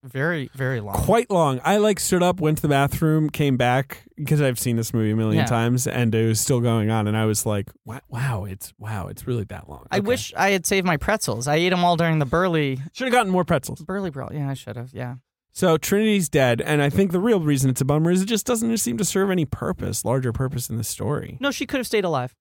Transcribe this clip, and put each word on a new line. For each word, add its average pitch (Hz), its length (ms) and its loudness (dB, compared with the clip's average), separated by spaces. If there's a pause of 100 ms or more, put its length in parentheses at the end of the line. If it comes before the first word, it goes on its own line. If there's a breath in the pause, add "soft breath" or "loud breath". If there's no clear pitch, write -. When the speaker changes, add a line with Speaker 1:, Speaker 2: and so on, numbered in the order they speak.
Speaker 1:
very, 139 540 -4
very 131 240 -2
long. 104 160 -6
Speaker 2:
Quite 240 340 2
long. 156 360 4
I, 185 120 4
like, 208 220 2
stood 180 240 2
up, 180 160 2
went 151 200 2
to - 20 -10
the 151 80 0
bathroom, 151 600 2
came 143 280 0
back, 127 480 0 (200)
'cause 147 160 2
I've 127 160 2
seen 120 200 0
this 113 160 -2
movie 110 180 2
a 107 40 2
million 110 260 2
Speaker 1:
Yeah. 110 40 4
Speaker 2:
times, 120 420 2
and 117 280 0
it 113 100 2
was 113 140 2
still 123 220 0
going 113 280 2
on, 110 160 0
and 107 120 0
I 110 80 2
was 107 200 0
like, 104 240 -4 (140)
"Wa-, 120 240 -12
wow, 117 380 -4
it's, 98 320 -14
wow, 104 300 -8
it's 98 200 -12
really 120 180 -2
that - 220 -16
long." 73 240 -18
Speaker 1:
I - 60 -2
Speaker 2:
Okay. 202 100 -2
Speaker 1:
wish - 300 -4
I 196 140 2
had 190 140 0
saved 190 220 0
my 170 80 2
pretzels. 135 540 -2
I 147 60 2
ate 180 180 2
'em 180 100 0
all 175 140 4
during 160 220 2
the 143 60 2
Burley 156 540 0 (140)
Speaker 2:
Should 262 140 -6
have 247 60 0
gotten 233 160 4
more 185 140 2
pretzels. 151 380 -2
Speaker 1:
Burley 190 280 -6
Brawl. 135 240 -10
Yeah, 139 160 -4
I 139 40 -4
should 120 240 -12
have. 123 160 -14
Yeah. 123 220 -10 (360)
Speaker 2:
So 180 260 2
Trinity's 202 520 2
dead, 123 320 2
and 147 200 2
I 143 80 4
think 190 220 2
the 175 80 0
real 208 220 2
reason 139 280 2
it's 127 120 -2
a 135 40 0
bummer 156 240 2
is 185 120 4
it 196 60 -2
just 220 180 -2
doesn't 226 320 0
seem 233 220 -2
to 208 60 2
serve 196 240 0
any 185 140 2
purpose, - 600 -6
larger 127 260 0
purpose 127 380 -4
in 113 80 -6
the 117 80 -4
story. - 560 -6
Speaker 1:
No, 277 100 0
she 269 140 -6
could 277 160 -4
have 226 60 -6
stayed 208 180 0
alive. 131 360 -2